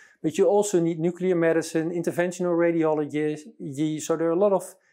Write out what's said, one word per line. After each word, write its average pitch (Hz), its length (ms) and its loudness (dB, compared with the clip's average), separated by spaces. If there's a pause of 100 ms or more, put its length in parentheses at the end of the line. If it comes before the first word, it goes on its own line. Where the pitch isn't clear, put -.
(220)
But 160 160 -2
you 190 80 4
also 196 340 2
need 170 200 0
nuclear 180 360 0
medicine, 165 540 0
interventional 175 640 -2
radiology. 156 1400 -2
So 165 160 -2
there 160 120 0
are 165 40 2
a 175 160 2
lot 202 60 4
of 180 220 -4 (180)